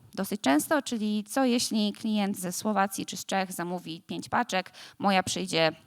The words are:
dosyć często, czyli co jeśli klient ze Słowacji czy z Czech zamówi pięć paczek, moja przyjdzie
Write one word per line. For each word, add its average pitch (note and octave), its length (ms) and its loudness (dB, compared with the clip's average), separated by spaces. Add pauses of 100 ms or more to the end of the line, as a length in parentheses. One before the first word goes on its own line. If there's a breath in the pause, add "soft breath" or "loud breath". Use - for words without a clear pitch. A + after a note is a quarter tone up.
(140)
dosyć G3 260 -4
często, C#4+ 420 2
czyli G#3+ 420 -2
co C4+ 200 0
jeśli A3 480 2
klient G#3 460 0
ze F3+ 140 -4
Słowacji G3 540 0
czy F#3+ 100 -8
z - 100 -10
Czech F#3+ 260 -2
zamówi F3 540 -6
pięć - 220 -8
paczek, F#3+ 440 -2 (260 loud breath)
moja F#3+ 240 4
przyjdzie E3 500 2 (140)